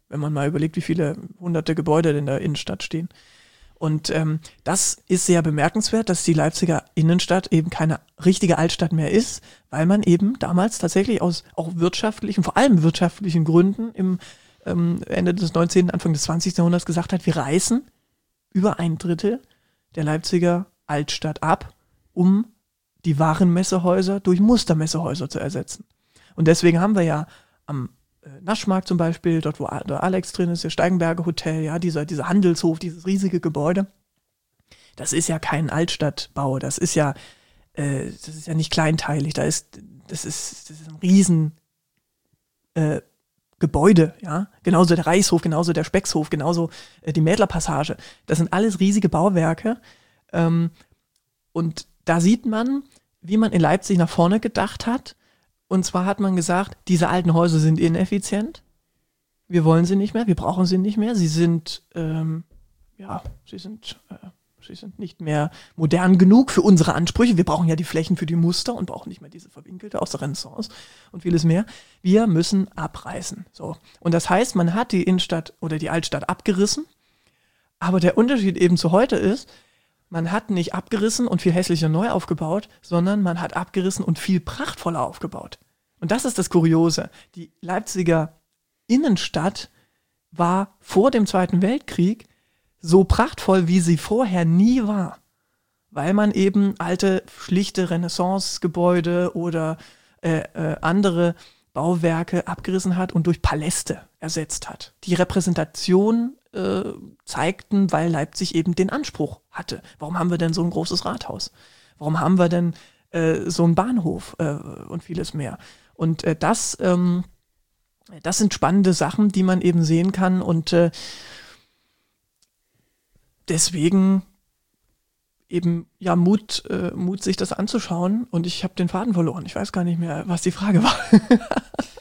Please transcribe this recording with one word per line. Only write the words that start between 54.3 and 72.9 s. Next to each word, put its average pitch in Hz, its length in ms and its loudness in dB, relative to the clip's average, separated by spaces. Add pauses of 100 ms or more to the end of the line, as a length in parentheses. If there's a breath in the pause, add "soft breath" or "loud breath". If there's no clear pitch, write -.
gedacht - 440 -4
hat. 247 300 -6 (540)
Und 185 160 0
zwar 180 200 -2
hat 196 140 -2
man 190 160 0
gesagt, 180 420 -2 (120)
diese 175 180 4
alten 170 260 2
Häuser 165 260 4
sind 160 200 4
ineffizient, 196 800 0 (840)
wir 170 160 2
wollen 165 220 6
sie 185 100 0
nicht 202 180 0
mehr, 226 140 0
wir 175 80 4
brauchen 185 300 0
sie 185 120 2
nicht 208 200 0
mehr, 220 180 0
sie 170 140 2
sind, 170 540 0 (120)
ähm, 160 480 -4 (540)
ja, 196 260 -12 (220)
sie 202 120 -18
sind, 202 520 -18
äh, 196 180 -20 (340)
sie - 140 -20
sind 196 240 -20
nicht 190 220 -12
mehr 151 280 -2 (280 loud breath)
modern 175 400 4
genug 202 340 8
für - 100 2
unsere 175 320 6
Ansprüche. 185 440 2
Wir 175 80 4
brauchen 165 240 2
ja 156 80 0
die 170 80 -4
Flächen 160 320 -2
für 165 80 -4
die 165 100 -2
Muster 175 400 0
und 185 120 -6
brauchen - 200 -12
nicht 185 140 -16
mehr 147 80 -20
diese 175 200 -20
verwinkelte 185 520 -12
aus - 100 -6
der - 100 -8
Renaissance - 480 -10 (440 loud breath)
und 180 80 -14
vieles 170 240 0
mehr. 170 200 2 (360 loud breath)
Wir 208 260 4
müssen 185 400 2 (100)
abreißen. - 760 -12